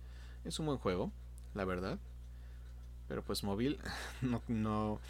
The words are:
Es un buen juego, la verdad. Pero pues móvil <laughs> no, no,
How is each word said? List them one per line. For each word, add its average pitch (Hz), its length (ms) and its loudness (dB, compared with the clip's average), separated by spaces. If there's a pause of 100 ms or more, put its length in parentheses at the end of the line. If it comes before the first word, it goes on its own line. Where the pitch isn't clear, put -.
(460)
Es - 140 -2
un 160 80 2
buen 135 100 4
juego, 101 340 4 (440)
la 98 100 2
verdad. 92 320 2 (1120)
Pero - 160 -2
pues 101 200 0
móvil 107 360 4 (220)
<laughs> - 200 -6
no, 120 260 4
no, 107 520 4 (100)